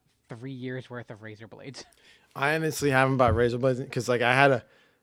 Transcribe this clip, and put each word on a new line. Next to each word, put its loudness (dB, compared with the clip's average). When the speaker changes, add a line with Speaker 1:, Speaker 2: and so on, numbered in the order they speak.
Speaker 1:
three -14
years -12
worth -14
of -18
razor -18
blades. -20
<laughs> -20
Speaker 2:
I -2
honestly -2
haven't 4
bought 4
razor 0
blades 0
'cause, -6
like, 0
I 4
had 6
a, 0